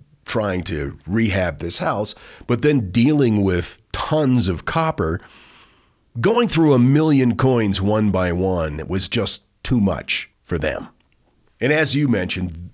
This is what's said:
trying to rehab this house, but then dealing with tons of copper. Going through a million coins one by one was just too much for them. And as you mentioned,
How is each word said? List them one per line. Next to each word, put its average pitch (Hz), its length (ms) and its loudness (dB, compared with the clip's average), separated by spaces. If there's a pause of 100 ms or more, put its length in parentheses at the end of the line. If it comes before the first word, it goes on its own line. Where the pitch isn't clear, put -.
(240)
trying 98 380 -2
to 73 340 -6 (100)
rehab 92 520 -2
this 85 200 -6
house, 110 360 -4 (320)
but 135 160 -2
then 139 280 2
dealing 117 520 4
with 90 360 0 (140)
tons 127 560 0
of 85 160 -4
copper. 131 560 -2 (1000)
Going 226 280 2
through 156 260 4
a 127 40 6
million 135 580 4
coins 113 440 2
one 104 300 2
by 92 220 0
one 85 540 -2
was 92 220 -4
just - 360 -4 (180)
too 123 180 2
much - 500 -2 (140)
for 87 140 -6
them. 76 300 -6 (720)
And 127 120 0
as 151 220 0
you 147 140 2
mentioned, 90 640 -4